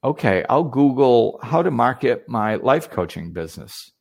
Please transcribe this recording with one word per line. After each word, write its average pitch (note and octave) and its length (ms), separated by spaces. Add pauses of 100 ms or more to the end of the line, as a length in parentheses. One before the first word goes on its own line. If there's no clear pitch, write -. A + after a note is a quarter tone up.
Okay, G#2+ 440
I'll D3 160
Google C3 760
how D#3 200
to F3 80
market B2 580
my G#2+ 280
life G#2+ 340
coaching E2 420
business - 680